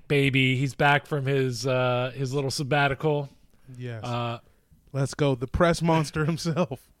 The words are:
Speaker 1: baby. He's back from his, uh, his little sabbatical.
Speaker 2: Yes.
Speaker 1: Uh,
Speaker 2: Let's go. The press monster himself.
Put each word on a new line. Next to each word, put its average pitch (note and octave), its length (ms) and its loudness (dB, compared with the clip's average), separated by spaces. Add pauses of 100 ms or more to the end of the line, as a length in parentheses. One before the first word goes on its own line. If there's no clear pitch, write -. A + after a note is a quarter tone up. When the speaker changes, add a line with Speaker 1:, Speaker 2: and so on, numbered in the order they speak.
Speaker 1:
baby. C3+ 480 2
He's C3 180 -2
back C#3+ 320 2
from C#3+ 200 -4
his, C3 420 0
uh, B2+ 480 0
his C3 180 -4
little C3+ 180 -2
sabbatical. C#3+ 760 0 (480)
Speaker 2:
Yes. A#2+ 260 -10
Speaker 1:
Uh, A#2+ 360 -4 (540)
Speaker 2:
Let's C3+ 200 -2
go. C#3+ 220 2
The B2+ 120 -6
press E3+ 340 2
monster D#3+ 440 2
himself. D#3 540 -2 (220)